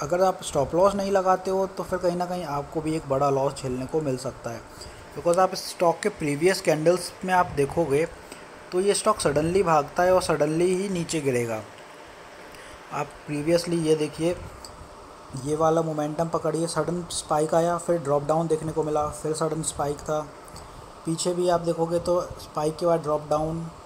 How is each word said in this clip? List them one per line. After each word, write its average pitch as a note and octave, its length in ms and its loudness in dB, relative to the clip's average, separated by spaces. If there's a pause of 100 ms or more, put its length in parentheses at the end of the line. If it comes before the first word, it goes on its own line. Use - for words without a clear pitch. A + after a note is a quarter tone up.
अगर E3+ 200 0
आप F#3 220 2
stop C#3 300 0
loss F#3+ 200 6
नहीं G3 160 -2
लगाते F#3 400 2
हो F#3+ 180 2
तो F#3+ 140 -8
फिर F3+ 160 -4
कहीं F3+ 180 0
ना F3+ 100 -2
कहीं F3+ 200 -6
आपको C#3+ 340 -4
भी D#3 160 -2
एक D#3 120 -6
बड़ा C#3 220 4
loss C#3 320 0
झेलने C3 240 -4
को D#3 140 0
मिल C#3 160 0
सकता B2 340 -8
है। A#2 100 -10 (560)
because E3+ 220 4
आप F#3 140 4
इस - 160 -10
stock E3 340 2
के - 80 0
previous D#3+ 500 2
candles E3 520 2 (120)
में F#3 100 0
आप F3 220 4
देखोगे C#3+ 480 2 (680)
तो F3+ 80 2
ये G3 140 4
stock G#3+ 260 2
suddenly D#3+ 420 2
भागता D#3+ 400 4
है F3+ 120 6
और F3+ 80 6
suddenly D#3+ 520 2
ही F#3+ 140 -2
नीचे E3+ 320 -2
गिरेगा। A#2+ 420 0 (1300)
आप D3 140 -4 (200)
previously E3+ 520 2
ये D#3 180 4
देखिए, D#3 380 -2 (1080)
ये D3 120 -2
वाला D#3+ 260 4
momentum D3+ 460 -2
पकड़िए, D#3+ 380 -2
sudden E3 360 -2 (100)
spike D#3 420 0
आया, E3+ 240 4
फिर E3+ 200 0
drop C#3+ 260 0
down D#3+ 240 2
देखने D#3 240 0
को D#3 100 0
मिला, D3+ 300 0
फिर D#3 220 -4
sudden D#3 280 -2
spike D3 380 -4
था। D3+ 200 -2 (840)
पीछे E3 280 -2
भी F3 140 2
आप E3+ 120 4
देखोगे E3+ 400 0
तो F3 200 2 (220)
spike D#3 340 -2
के F3 100 -2
बाद E3 160 4
drop D3+ 280 -2
down, D#3+ 340 0 (220)